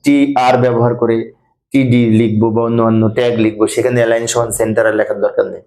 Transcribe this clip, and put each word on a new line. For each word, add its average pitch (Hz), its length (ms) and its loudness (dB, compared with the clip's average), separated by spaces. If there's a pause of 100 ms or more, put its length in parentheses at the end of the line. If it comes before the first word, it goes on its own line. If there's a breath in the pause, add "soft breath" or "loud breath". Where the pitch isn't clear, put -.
টিআর 139 540 2 (100)
ব্যবহার 120 360 2
করে 113 160 0 (560)
টিডি 123 300 2 (180)
লিখবো 110 340 0
বা 113 120 0
অন্য 117 120 -2 (100)
অন্য 110 140 2 (120)
ট্যাগ 120 180 0 (120)
লিখবো, 107 200 0 (100)
সেখানে 123 260 -2
অ্যালাইন 117 320 0
সমান 117 200 -2
সেন্টার 110 340 -2
আর 107 140 0
লেখার 101 240 -4
দরকার 160 260 -2
নেই - 160 -16